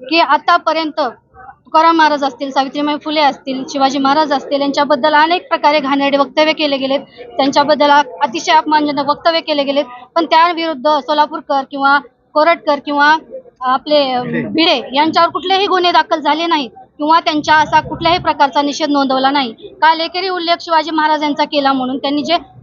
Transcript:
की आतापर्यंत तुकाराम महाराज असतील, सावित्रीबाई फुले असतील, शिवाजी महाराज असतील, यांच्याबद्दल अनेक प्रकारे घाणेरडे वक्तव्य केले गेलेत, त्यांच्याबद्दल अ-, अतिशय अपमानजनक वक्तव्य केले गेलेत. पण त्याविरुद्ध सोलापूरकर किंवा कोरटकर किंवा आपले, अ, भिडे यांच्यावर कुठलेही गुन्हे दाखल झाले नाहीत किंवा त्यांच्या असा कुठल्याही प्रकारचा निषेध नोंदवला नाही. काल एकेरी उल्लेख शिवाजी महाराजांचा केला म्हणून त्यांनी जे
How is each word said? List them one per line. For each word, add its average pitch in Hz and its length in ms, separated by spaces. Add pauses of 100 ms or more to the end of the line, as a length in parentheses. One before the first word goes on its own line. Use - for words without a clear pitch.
की 330 100
आतापर्यंत 330 800 (680)
तुकाराम 330 320
महाराज 302 260
असतील, 269 280
सावित्रीबाई 294 520
फुले 311 180
असतील, 269 480
शिवाजी 269 300
महाराज 285 340
असतील, 277 280
यांच्याबद्दल 285 520
अनेक 320 340
प्रकारे 302 320
घाणेरडे 277 380
वक्तव्य 302 360
केले 294 240
गेलेत, 269 220 (200)
त्यांच्याबद्दल 294 720
अ-, 285 120 (200)
अतिशय 311 300
अपमानजनक 302 580
वक्तव्य 330 320
केले 302 220
गेलेत. 277 220 (300)
पण 330 100
त्याविरुद्ध 320 640
सोलापूरकर 302 720 (100)
किंवा 277 280 (340)
कोरटकर 311 520
किंवा 294 320 (440)
आपले, 262 520
अ, 247 100
भिडे 240 720
यांच्यावर 320 340
कुठलेही 381 380
गुन्हे 359 240
दाखल 320 280
झाले 302 260
नाहीत 302 240
किंवा 311 500
त्यांच्या 311 360
असा 311 240
कुठल्याही 320 400
प्रकारचा 294 420
निषेध 294 280
नोंदवला 269 420
नाही. 269 200
काल 320 480
एकेरी 359 300
उल्लेख 339 320
शिवाजी 320 300
महाराजांचा 311 520
केला 277 300
म्हणून 262 240
त्यांनी 285 260
जे 320 120 (280)